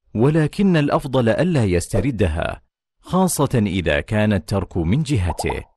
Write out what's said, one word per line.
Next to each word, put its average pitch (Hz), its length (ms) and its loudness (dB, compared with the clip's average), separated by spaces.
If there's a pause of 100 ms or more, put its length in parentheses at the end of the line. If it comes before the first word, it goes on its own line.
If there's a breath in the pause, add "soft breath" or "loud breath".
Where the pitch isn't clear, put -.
(160)
ولكن 156 600 2
الأفضل 135 520 0
ألا 135 360 2
يستردها، 87 960 -2 (400)
خاصة 156 640 0
إذا 82 340 0
كان 107 340 0
الترك 98 440 -4
من 92 260 0
جهته. 95 600 -2 (140)